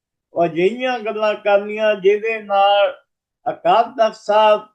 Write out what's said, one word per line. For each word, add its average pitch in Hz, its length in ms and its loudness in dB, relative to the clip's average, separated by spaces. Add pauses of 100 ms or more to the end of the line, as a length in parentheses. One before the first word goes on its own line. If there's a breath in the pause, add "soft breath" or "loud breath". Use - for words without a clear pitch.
(440)
ਅਜਿਹੀਆਂ 226 540 -2
ਗੱਲਾਂ 214 360 -4
ਕਰਨੀਆਂ 208 600 -2
ਜਿਹਦੇ 208 480 -2
ਨਾਲ 202 520 2 (560)
ਅਕਾਲ 185 340 0
ਤਖਤ 233 320 -2
ਸਾਹਿਬ 214 440 2 (140)